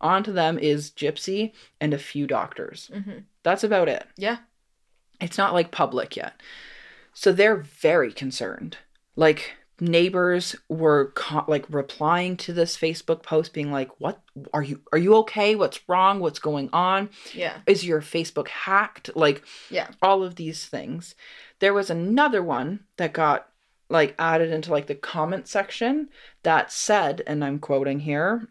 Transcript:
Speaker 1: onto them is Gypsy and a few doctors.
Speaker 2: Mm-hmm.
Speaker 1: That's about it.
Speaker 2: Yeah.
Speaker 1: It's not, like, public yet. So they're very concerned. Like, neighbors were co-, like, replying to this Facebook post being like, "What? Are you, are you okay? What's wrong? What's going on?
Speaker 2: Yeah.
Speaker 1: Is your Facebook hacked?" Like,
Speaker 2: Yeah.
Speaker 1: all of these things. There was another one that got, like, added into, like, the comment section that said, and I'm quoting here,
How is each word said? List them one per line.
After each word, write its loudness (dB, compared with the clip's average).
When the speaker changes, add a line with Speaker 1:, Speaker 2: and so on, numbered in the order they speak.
Speaker 1:
onto 0
them 0
is 0
Gypsy -4
and 0
a -2
few -6
doctors. -6
Speaker 2:
Mm-hmm. -12
Speaker 1:
That's 2
about 2
it. -4
Speaker 2:
Yeah. -4
Speaker 1:
It's -6
not, 2
like, 2
public -2
yet. -10
So 4
they're 4
very 0
concerned. -8
Like, 2
neighbors 2
were 4
co-, -4
like, 0
replying -2
to -10
this 0
Facebook -4
post 0
being -4
like, -6
"What? -4
Are 0
you, -6
are 4
you 6
okay? 2
What's -2
wrong? 4
What's -2
going -2
on? 0
Speaker 2:
Yeah. -6
Speaker 1:
Is 4
your 0
Facebook -4
hacked?" -2
Like, 4
Speaker 2:
Yeah. -6
Speaker 1:
all 4
of -10
these -10
things. -12
There 4
was 0
another 2
one -4
that -2
got, 2
like, 2
added 2
into, -4
like, 0
the -6
comment -6
section -2
that 2
said, 0
and -2
I'm -4
quoting 0
here, -2